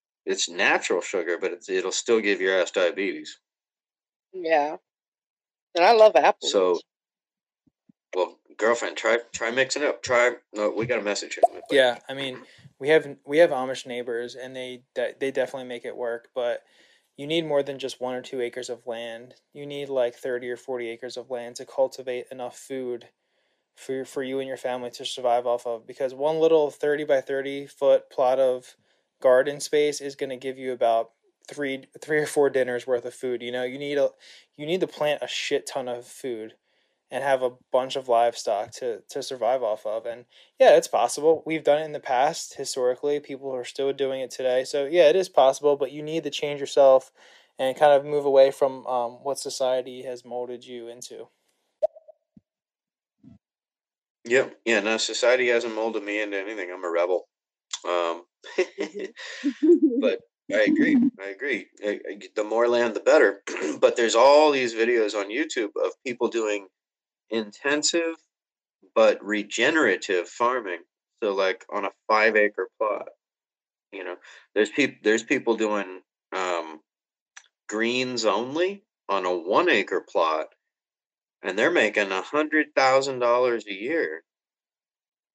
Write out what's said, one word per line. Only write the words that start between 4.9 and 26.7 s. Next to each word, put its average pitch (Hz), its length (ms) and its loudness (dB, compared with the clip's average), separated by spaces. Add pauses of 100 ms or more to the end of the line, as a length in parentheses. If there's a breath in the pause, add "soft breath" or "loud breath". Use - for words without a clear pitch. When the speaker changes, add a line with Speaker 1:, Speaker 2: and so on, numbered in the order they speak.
Speaker 2:
And 170 100 4
I 214 80 8
love 220 240 8
apples. 160 360 4
Speaker 1:
So, 90 280 2 (1300)
well, 87 240 -2 (180)
girlfriend, 107 400 0
try, 113 220 2 (140)
try 117 180 -6
mixing 131 340 -2
up. - 180 -2
Try, 123 300 2 (200)
no, 104 180 -2
we 113 160 -4
got 120 120 -2
a 104 40 -4
message 101 320 -6
here. - 100 2 (260)
Speaker 3:
Yeah, 123 280 4 (100)
I 135 60 -12
mean, 135 240 -8 (400 soft breath)
we 139 100 -6
have, 147 360 2
we 143 140 0
have 170 120 6
Amish 131 360 -6
neighbors, 120 480 -8
and 127 220 -16
they 127 260 -12 (120)
de-, 117 260 -4
they 135 100 -2
definitely 127 380 -4
make 120 160 -12
it 117 120 -10
work, 117 380 -8
but 120 280 -4 (540)
you 143 100 -12
need 160 200 -2
more 143 160 0
than 139 160 -8
just 131 220 -10
one 127 140 -6
or 127 80 -8
two 131 180 -8
acres 120 280 -8
of 117 180 -12
land. 117 480 -12 (180)
You 143 140 -14
need, 143 220 -10
like, 123 280 0
thirty 123 340 -6
or 120 60 -6
forty 120 320 -8
acres 120 280 -12
of 120 140 -14
land 120 260 -10
to 131 80 -14
cultivate 127 680 -4
enough 123 280 -12
food 123 500 -10 (680)
for, 131 280 -8
for 139 180 -10
you 131 180 -6
and 135 80 -8
your 131 80 -8
family 123 340 -6
to - 140 -14
survive 123 420 0
off 120 200 -2
of, 117 200 -6
because 127 280 -6
one 156 260 0
little 156 300 4